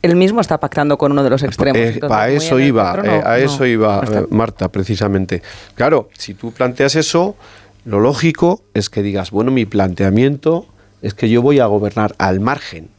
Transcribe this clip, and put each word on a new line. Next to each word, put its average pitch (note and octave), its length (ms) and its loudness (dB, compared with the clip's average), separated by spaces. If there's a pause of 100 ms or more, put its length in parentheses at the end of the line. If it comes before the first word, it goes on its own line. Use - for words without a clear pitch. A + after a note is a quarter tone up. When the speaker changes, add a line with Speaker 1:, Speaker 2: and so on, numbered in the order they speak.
Speaker 1:
él E3+ 120 2
mismo G3 260 2
está D#3+ 200 -2
pactando D3 380 0
con C#3+ 140 0
uno C#3+ 120 2
de B2+ 60 2
los C3 120 2
extremos. C3+ 380 0
Speaker 2:
Eh, A#2 140 0
Speaker 1:
Entonces, A#2+ 240 -2
Speaker 2:
a G#2+ 80 2
Speaker 1:
muy C3+ 100 2
Speaker 2:
eso D3+ 200 0
Speaker 1:
en C3 60 4
el C#3+ 60 4
Speaker 2:
iba, G#2 240 2
Speaker 1:
centro G2+ 200 -2
Speaker 2:
eh, G#2 100 2
Speaker 1:
no, - 40 -4
Speaker 2:
a - 40 0
Speaker 1:
no, A#2 60 2
Speaker 2:
eso C3+ 300 0
iba, G#2+ 300 2
Speaker 1:
no G2+ 60 0
está. G#2+ 180 -2
Speaker 2:
eh, F2+ 100 -2
Marta, G#2+ 380 -2
precisamente. G2 760 -2 (320)
Claro, C#3 420 0
si - 180 -14
tú A#2 180 -12
planteas C3 420 0
eso, E3+ 400 0 (500)
lo G2+ 160 0
lógico D#3+ 640 2 (120)
es G#2 160 -4
que G#2 120 -4
digas, G2 280 -4
"Bueno, A2+ 200 0
mi B2+ 140 0
planteamiento G#2 1000 0 (360)
es G#2 120 -8
que A#2 140 -2
yo A#2 140 2
voy C#3 180 4
a A#2 60 4
gobernar G#2 520 -2
al F#2+ 220 0
margen A2 480 -6 (100)